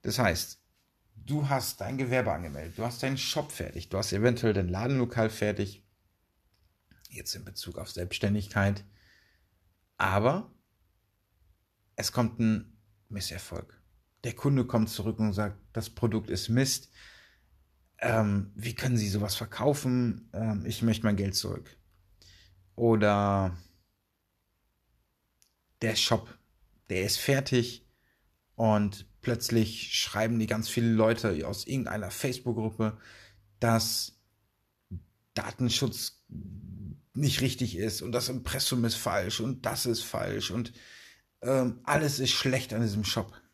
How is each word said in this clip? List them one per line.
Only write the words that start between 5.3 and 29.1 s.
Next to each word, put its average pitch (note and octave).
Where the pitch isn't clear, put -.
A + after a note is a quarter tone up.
jetzt -
in G2
Bezug F#2+
auf -
Selbstständigkeit, G2+
aber A2
es -
kommt A2+
ein A2
Misserfolg. -
Der A#2
Kunde C#3
kommt A2
zurück G#2
und G#2+
sagt, G2+
das A2
Produkt A2
ist F2+
Mist, C3
ähm, G#2
wie A2+
können B2
Sie G#2+
sowas G2+
verkaufen? B2
Ähm, G2+
ich -
möchte A2+
mein G#2
Geld G2
zurück. -
Oder G2+
der A2
Shop, -
der F#2
ist G2+
fertig C3+
und G#2